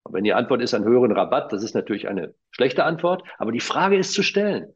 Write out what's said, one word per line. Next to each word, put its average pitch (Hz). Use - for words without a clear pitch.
Und -
wenn 98
die 101
Antwort 120
ist 120
einen 104
höheren 120
Rabatt, 95
das 101
ist 113
natürlich 104
eine 92
schlechte 135
Antwort, 170
aber 113
die -
Frage 190
ist 185
zu 202
stellen, 202